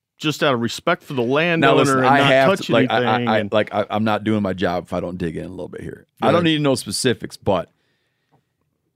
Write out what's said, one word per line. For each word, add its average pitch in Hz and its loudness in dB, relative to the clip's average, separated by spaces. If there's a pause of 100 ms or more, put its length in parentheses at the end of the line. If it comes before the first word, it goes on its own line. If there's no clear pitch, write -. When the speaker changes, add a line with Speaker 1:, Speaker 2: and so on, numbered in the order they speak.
(160)
Speaker 1:
just 156 -4
out 143 4
of 117 0
respect 170 -2
for - -14
the 127 -4
Speaker 2:
Now, 117 -2
Speaker 1:
landowner 156 2
Speaker 2:
listen, 135 2
Speaker 1:
and 131 2
Speaker 2:
I 139 6
Speaker 1:
not 143 4
Speaker 2:
have 135 4
Speaker 1:
touch - -8
Speaker 2:
to, - 0
like, 117 2
I, 113 0 (200)
Speaker 1:
anything 120 -2
Speaker 2:
I, 110 2
I, 107 2
Speaker 1:
and 101 -6
Speaker 2:
like, 107 0
I, 104 0
I'm 107 0
not 107 -2
doing 110 0
my 95 -2
job 90 -4
if - -10
I 87 -2
don't 90 -8
dig 85 -6
in 80 -8
a 85 -12
little 85 -12
bit - -14
here. - -14 (160)
I 117 0
Speaker 1:
Go - -
Speaker 2:
don't 147 2
Speaker 1:
ahead. 175 0
Speaker 2:
need 160 2
to 151 -2
know 139 2
specifics, - -4
but 90 -2 (1300)